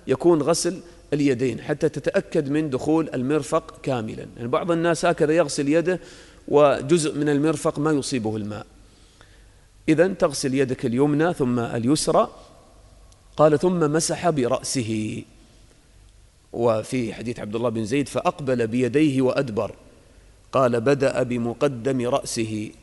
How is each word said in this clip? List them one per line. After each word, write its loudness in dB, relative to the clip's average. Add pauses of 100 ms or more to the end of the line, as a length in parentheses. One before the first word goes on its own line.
يكون 4
غسل -2 (320)
اليدين 0
حتى -2
تتأكد -2
من -2
دخول 0
المرفق -2
كاملًا. -4 (100)
يعني -8
بعض 0
الناس 0
هكذا 2
يغسل 2
يده 2 (480)
وجزء 4
من 0
المرفق 0
ما 2
يصيبه -2
الماء. -8 (1200)
إذن 2
تغسل -2
يدك -2
اليمنى 0
ثم -2
اليسرى. 0 (1040)
قال: 6
"ثم 2
مسح 0
برأسه". -2 (1300)
وفي 0
حديث -8
عبد -6
الله -2
بن -2
زيد: -2
"فأقبل -2
بيديه 2
وأدبر". -2 (800)
قال: 2
"بدأ 2
بمقدم -2
رأسه"، -4 (120)